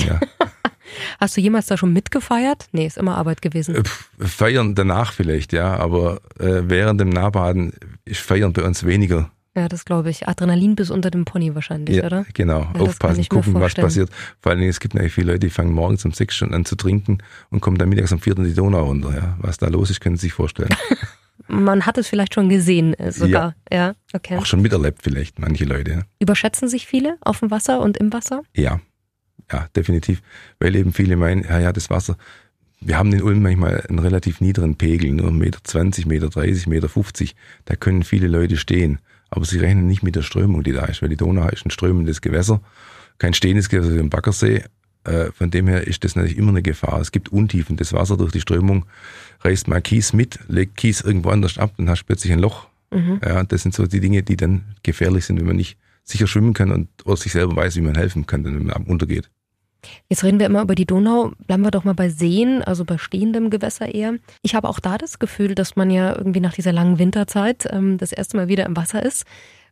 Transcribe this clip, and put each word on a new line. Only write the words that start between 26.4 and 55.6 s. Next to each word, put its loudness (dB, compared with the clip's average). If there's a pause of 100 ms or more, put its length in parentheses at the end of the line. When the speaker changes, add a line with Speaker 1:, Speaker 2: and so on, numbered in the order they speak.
Speaker 2:
sich -6
viele -2
auf -4
dem -2
Wasser 0
und 0
im 0
Wasser? -6 (120)
Speaker 1:
Ja, 0 (680)
ja, -6 (100)
definitiv. 0 (380)
Weil 2
eben 2
viele 2
meinen, 2
ja, 0
ja, 2
das -6
Wasser, -2 (640)
wir -2
haben 2
in 4
Ulm 4
manchmal 2
einen 0
relativ 0
niederen 2
Pegel, 2
nur 0
Meter 0
zwanzig, -2
Meter 0
dreißig, -2
Meter 0
fünfzig. -4 (300)
Da -4
können 0
viele 0
Leute 2
stehen. 0 (320)
Aber -4
sie -4
rechnen 2
nicht 0
mit -2
der -2
Strömung, 0
die -2
da -2
ist, -6
weil -2
die -2
Donau 0
ist -6
ein -4
strömendes 0
Gewässer, 0 (580)
kein 0
stehendes 2
Gewässer 2
wie 2
im 0
Baggersee. 0 (400)
Äh, -2
von -2
dem 2
her 2
ist -6
das -2
natürlich 0
immer 2
eine 4
Gefahr. -2
Es -6
gibt -4
Untiefen. 0
Das -4
Wasser 2
durch 0
die -2
Strömung 2 (560)
reißt 0
mal 2
Kies 0
mit, 0 (100)
legt 0
Kies 0
irgendwo 0
anders 2
ab, -2
dann 0
hast 0
du -16
plötzlich 0
ein 4
Loch. -2 (220)
Speaker 2:
Mhm. 0
Speaker 1:
Ja, 0
das -2
sind -2
so 0
die 0
Dinge, 2
die 0
dann 0 (180)
gefährlich 0
sind, -2
wenn 0
man 2
nicht -4 (260)